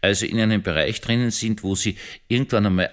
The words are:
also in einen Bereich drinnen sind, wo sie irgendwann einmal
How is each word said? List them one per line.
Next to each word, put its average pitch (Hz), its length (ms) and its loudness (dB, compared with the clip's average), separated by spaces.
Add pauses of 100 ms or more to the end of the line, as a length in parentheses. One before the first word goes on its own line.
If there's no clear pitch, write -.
also 98 240 2
in 113 160 0
einen 110 220 2
Bereich 78 400 -2
drinnen 117 280 0
sind, 110 320 -4
wo 98 120 0
sie 95 220 -2 (320)
irgendwann 120 380 2
einmal 92 260 2